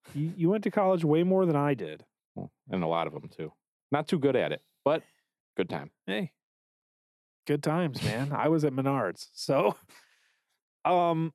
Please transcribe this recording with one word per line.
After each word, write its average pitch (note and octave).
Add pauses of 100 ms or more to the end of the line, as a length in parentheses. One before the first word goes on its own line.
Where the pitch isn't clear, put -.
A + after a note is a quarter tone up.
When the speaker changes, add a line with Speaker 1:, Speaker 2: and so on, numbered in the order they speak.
(140)
Speaker 1:
You, D#3
you E3+
went G#3
to G3+
college F#3+
way D#3
more F#3
than E3
I C#3+
did. D#2+ (300)
Speaker 2:
Well, - (180)
and F#2
a E2
lot E2
of D2+
'em, D2+
too. D#2 (400)
Not D3+
too F3+
good C3+
at E2
it, D2+ (220)
but D#3 (520)
good F#2
time. D2 (140)
Speaker 1:
Hey. E3 (1120)
Good C#3+
times, D#3
man. C3
I A#2
was D#3
at C#3
Menards. C3
So, D#3+ (500)
<laughs> -
um, E3